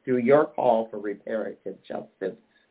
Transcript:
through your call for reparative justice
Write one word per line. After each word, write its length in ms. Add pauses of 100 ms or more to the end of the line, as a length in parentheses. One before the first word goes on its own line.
through 140
your 280
call 440
for 80
reparative 800 (100)
justice 500 (340)